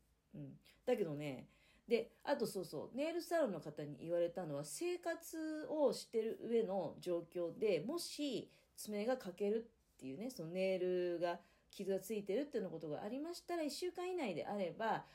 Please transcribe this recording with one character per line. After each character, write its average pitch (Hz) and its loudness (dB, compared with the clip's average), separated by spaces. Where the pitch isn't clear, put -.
う - -10
ん。 139 -10
だ 247 4
け 208 2
ど 151 -2
ね、 143 -6
で、 - 2
あ 285 2
と 240 0
そ 190 -2
う - -2
そ 127 -6
う、 226 -6
ネ 302 0
イ - -4
ル 339 -2
サ 339 2
ロ 302 6
ン 202 2
の 160 -2
方 151 -6
に 147 -8
言 165 -2
わ 175 4
れ 170 4
た 180 -4
の 147 -2
は、 143 -2
生 349 -2
活 320 -4
を 285 6
し - -6
て 226 2
る 220 0
上 226 4
の 180 0
状 170 2
況 170 -2
で、 196 4
も 269 -2
し 277 -2
爪 208 -2
が 254 4
欠 180 -8
け 202 2
る 226 0
っ - -20
て 135 -12
い 131 -6
う 139 -8
ね、 143 -4
そ - -6
の 160 -4
ネ 190 4
イ 185 2
ル 180 2
が、 175 2
傷 196 -2
が 190 2
つ 220 -4
い 202 -2
て 190 0
る 254 4
っ 294 0
て 277 -2
い - 2
う 190 -2
よ 175 -4
う - -8
な - -8
こ 165 -6
と 165 -6
が 147 -2
あ 208 -4
り 254 -4
ま 330 -4
し - -12
た 349 -2
ら、 330 2
一 294 2
週 359 -2
間 359 -2
以 370 0
内 240 0
で 143 -2
あ 208 -2
れ 175 0
ば、 214 2